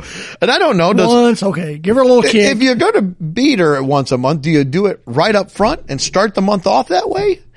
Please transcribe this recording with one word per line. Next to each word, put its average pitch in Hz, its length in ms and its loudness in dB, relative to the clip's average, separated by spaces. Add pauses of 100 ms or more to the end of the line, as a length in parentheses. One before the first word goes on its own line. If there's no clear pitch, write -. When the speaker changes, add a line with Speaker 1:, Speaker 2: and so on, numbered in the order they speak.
(420)
Speaker 1:
and 202 100 0
I 320 80 0
don't 302 160 0
know. 175 160 2
Does, 190 160 2
Speaker 2:
Once, 240 360 2
okay. 160 340 -6
Give 185 180 -2
her 269 60 4
a 262 40 4
little 247 200 4
Speaker 1:
i-, - 40 0
Speaker 2:
kick. 220 280 2
Speaker 1:
if 233 40 -6
you're 262 140 2
gonna 392 260 2
beat 185 580 -2
her 147 180 2
at 135 80 -4
once 139 260 0
a 127 60 2
month, 135 240 -2
do 151 100 -4
you 143 140 2
do 180 220 -2
it - 180 -6
right 160 280 0
up 196 180 -2
front 233 360 -2
and 135 140 -8
start 202 340 -2
the 202 60 0
month 196 260 -2
off 240 220 0
that 381 200 -2
way? 381 300 -2 (180)